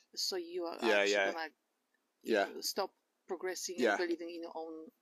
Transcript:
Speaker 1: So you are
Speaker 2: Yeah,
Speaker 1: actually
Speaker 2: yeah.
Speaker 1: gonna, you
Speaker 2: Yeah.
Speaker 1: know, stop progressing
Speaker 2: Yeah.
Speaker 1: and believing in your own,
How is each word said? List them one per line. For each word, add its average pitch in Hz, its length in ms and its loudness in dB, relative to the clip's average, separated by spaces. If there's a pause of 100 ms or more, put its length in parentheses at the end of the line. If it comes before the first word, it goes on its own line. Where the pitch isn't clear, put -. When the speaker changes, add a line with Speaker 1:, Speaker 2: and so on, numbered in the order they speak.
(140)
Speaker 1:
So - 220 -2
you 175 300 -4
are - 160 -4
Speaker 2:
Yeah, 107 160 6
Speaker 1:
actually 101 160 6
Speaker 2:
yeah. 98 180 4
Speaker 1:
gonna, 160 180 -4 (720)
you 113 100 0
Speaker 2:
Yeah. 98 120 6
Speaker 1:
know, - 160 -6
stop - 300 -2 (340)
progressing 180 520 -6
Speaker 2:
Yeah. 240 140 4
Speaker 1:
and 101 80 2
believing 170 300 -2
in 170 120 -10
your 170 140 -8
own, 160 360 -10 (100)